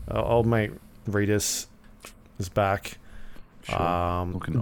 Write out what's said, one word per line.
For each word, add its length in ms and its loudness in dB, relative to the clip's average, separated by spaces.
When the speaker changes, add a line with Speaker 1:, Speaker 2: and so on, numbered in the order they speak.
Speaker 1:
Uh, 140 -2
old 240 4
mate 240 2
Reedus 560 2
is 80 -4
back. 520 0
Speaker 2:
Sure. 180 -2
Speaker 1:
Um, 520 0
Speaker 2:
Looking 280 -2